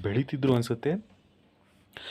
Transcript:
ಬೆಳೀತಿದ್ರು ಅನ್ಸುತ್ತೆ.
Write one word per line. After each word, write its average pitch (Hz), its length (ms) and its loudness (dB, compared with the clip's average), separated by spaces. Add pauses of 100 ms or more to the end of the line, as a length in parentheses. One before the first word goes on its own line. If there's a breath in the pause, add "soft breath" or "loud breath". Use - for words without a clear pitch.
ಬೆಳೀತಿದ್ರು 131 520 2
ಅನ್ಸುತ್ತೆ. 127 500 -2 (1040 loud breath)